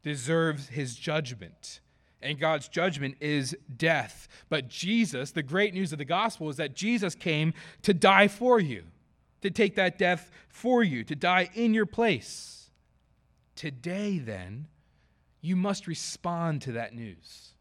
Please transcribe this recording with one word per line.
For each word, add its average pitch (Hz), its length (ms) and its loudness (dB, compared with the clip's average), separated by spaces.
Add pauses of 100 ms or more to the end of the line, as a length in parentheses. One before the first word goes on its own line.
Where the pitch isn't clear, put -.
deserves 147 640 0
his 123 280 -8
judgment, 127 840 -8 (420)
and 139 180 -6
God's 156 280 0
judgment 143 540 -2
is 147 340 -2 (180)
death. 147 540 -2 (220)
But 143 180 -2
Jesus, 170 640 0
the 160 120 -4
great 185 300 0
news 180 200 -2
of 143 60 -8
the 147 40 -6
gospel 170 460 -2
is 135 80 -8
that 143 180 -6
Jesus 202 400 0
came 160 380 0 (300)
to 208 100 4
die 190 340 8
for 233 320 4
you, 117 260 -2 (560)
to 196 100 -2
take 202 240 2
that 185 240 2
death 180 320 0 (180)
for 240 340 2
you, 131 200 0
to 151 120 -6
die 180 380 2
in 226 220 2
your 214 100 2
place. - 840 -2 (840)
Today, 175 640 -6
then, 110 500 -10 (720)
you 180 140 -2
must 190 300 -2
respond 165 800 -4
to 131 80 -6
that 113 220 -6
news. 113 680 -16